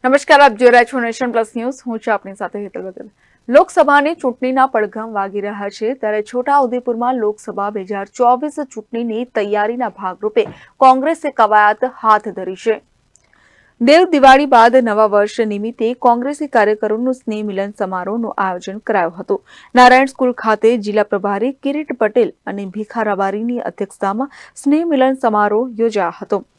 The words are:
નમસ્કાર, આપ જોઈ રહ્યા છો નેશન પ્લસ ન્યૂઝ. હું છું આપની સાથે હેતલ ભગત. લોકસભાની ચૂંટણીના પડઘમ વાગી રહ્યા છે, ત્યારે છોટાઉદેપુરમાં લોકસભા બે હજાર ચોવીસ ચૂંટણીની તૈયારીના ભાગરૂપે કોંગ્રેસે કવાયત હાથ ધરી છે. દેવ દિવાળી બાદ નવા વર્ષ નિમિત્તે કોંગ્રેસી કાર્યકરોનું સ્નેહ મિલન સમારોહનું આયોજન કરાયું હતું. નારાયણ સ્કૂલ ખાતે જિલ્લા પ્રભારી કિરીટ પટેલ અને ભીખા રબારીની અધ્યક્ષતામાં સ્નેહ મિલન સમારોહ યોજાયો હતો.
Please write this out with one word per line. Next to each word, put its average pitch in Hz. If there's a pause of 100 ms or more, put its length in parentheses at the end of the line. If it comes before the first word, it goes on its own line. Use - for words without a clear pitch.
નમસ્કાર, 285
આપ 277
જોઈ 240
રહ્યા 240
છો 247
નેશન 233
પ્લસ 220
ન્યૂઝ. 247 (120)
હું 226
છું 220
આપની 196
સાથે 202
હેતલ 190
ભગત. 190 (440)
લોકસભાની 285
ચૂંટણીના 262
પડઘમ 220
વાગી 196
રહ્યા 202
છે, 220
ત્યારે 214
છોટાઉદેપુરમાં 247
લોકસભા 208
બે 208
હજાર 196
ચોવીસ 254 (180)
ચૂંટણીની 233
તૈયારીના 214
ભાગરૂપે 208 (300)
કોંગ્રેસે 269
કવાયત 214 (180)
હાથ 214
ધરી 185
છે. 220 (1000)
દેવ 320
દિવાળી 277
બાદ 240
નવા 220
વર્ષ 208
નિમિત્તે 220
કોંગ્રેસી 254
કાર્યકરોનું 220
સ્નેહ 214
મિલન 202
સમારોહનું 190
આયોજન 190
કરાયું 180
હતું. 190 (340)
નારાયણ 254
સ્કૂલ 262
ખાતે 226
જિલ્લા 208
પ્રભારી 202
કિરીટ 285
પટેલ 220 (140)
અને 202
ભીખા 214
રબારીની 208
અધ્યક્ષતામાં 208 (260)
સ્નેહ 302
મિલન 269
સમારોહ 214 (100)
યોજાયો 208 (100)
હતો. 196 (140)